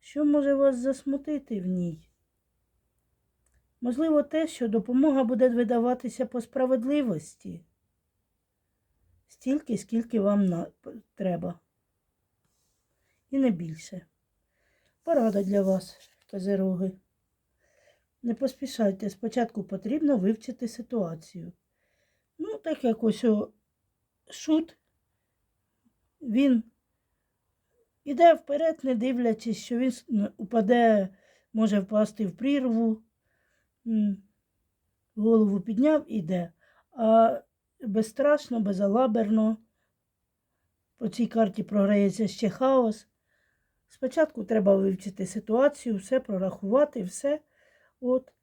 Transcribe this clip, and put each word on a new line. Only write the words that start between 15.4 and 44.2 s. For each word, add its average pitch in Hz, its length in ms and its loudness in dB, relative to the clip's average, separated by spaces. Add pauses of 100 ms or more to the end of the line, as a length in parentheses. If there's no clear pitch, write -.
для 196 200 2
вас, 190 360 -2 (320)
козироги. 190 640 -2 (1300)
Не 233 120 -4
поспішайте, 220 760 -4
спочатку 226 540 -4
потрібно 269 520 -2
вивчити 226 520 -4
ситуацію. 175 840 -10 (880)
Ну, 427 200 -8
так - 260 -6
як 226 180 0
ось 220 220 -2
о, 214 280 0 (800)
шут, - 480 -2 (1400)
він 254 420 2 (1400)
іде 320 300 6
вперед, 320 480 -2
не 262 120 -2
дивлячись, 240 640 -2
що 240 200 -6
він 254 140 0
с-, - 180 -12
н-, 208 260 -2
упаде, 220 720 2 (440)
може 214 280 0
впасти 214 460 -2
в 175 100 -8
прірву. 233 640 0 (840)
М, 208 360 -2 (920)
голову 214 440 4
підняв, 285 480 2
іде. 175 440 -4 (400)
А 226 480 4 (400)
безстрашно, 226 800 0
безалаберно. 214 960 2 (1400)
По 226 100 -4
цій 240 180 -2
карті 220 360 0
програється 202 640 2
ще - 220 -4
хаос. 254 580 0 (800)
Спочатку 262 560 -2